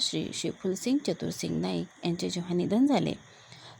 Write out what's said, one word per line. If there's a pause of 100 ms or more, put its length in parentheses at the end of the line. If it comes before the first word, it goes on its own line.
श्री,
श्री
फुलसिंग (100)
चतुरसिंग
नाईक (180)
यांचे
जेव्हा
निधन
झाले, (680)